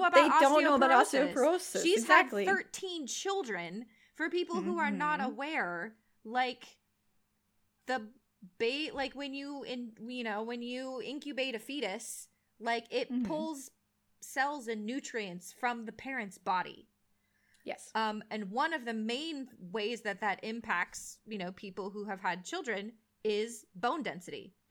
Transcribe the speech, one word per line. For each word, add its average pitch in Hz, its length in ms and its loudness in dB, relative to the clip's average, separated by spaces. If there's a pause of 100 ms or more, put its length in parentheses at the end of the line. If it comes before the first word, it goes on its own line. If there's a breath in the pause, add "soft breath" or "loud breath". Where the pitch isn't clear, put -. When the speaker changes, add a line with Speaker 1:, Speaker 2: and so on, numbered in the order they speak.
Speaker 1:
about 349 100 6
Speaker 2:
They 294 140 10
don't 302 360 8
know 294 100 8
about 262 160 8 (160)
Speaker 1:
osteoporosis. 277 280 2
Speaker 2:
osteoporosis. 311 480 2
Speaker 1:
She's 339 200 4
Speaker 2:
Exactly. 302 420 6
Speaker 1:
had 381 100 4
thirteen 359 520 -4
children. 220 800 -4 (300 soft breath)
For 320 120 -2
people 349 340 -2
who 349 160 0
are 302 120 2
not 294 300 0
Speaker 2:
Mm-hmm. 262 100 -2
Speaker 1:
aware, 220 680 -4 (280)
like, 247 400 -2 (1200)
the 254 200 -2 (520)
ba-, 269 360 0
like, 269 200 -4
when 269 200 -8
you 277 300 -8
in-, 240 280 -8 (140)
you 247 180 -8
know, 214 180 -2
when 240 200 -6
you 254 400 -6
incubate 262 520 -4
a 214 40 -4
fetus, 233 680 -6 (300)
like, 233 320 -2
it 247 200 -2
Speaker 2:
Mm-hmm. 247 140 0
Speaker 1:
pulls 311 460 -4 (500)
cells 277 480 -4
and 214 160 -4
nutrients 208 680 -8
from 240 320 -4
the 226 80 -10
parent's 233 460 -8
body. - 500 -4 (760)
Speaker 2:
Yes. - 300 -10
Speaker 1:
Um, 214 360 0
and 208 200 -6
one 285 220 0
of 277 120 -4
the 233 100 -4
main 262 540 -4 (100)
ways 214 440 -4
that 202 180 -4
that 202 220 0
impacts, 220 840 -4
you 214 120 -8
know, 180 140 -6
people 196 380 -10
who 208 140 -8
have 196 160 -6
had 180 240 -2
children 233 480 -6 (320)
is 214 500 -2
bone 240 280 0
density. 156 520 -8 (160)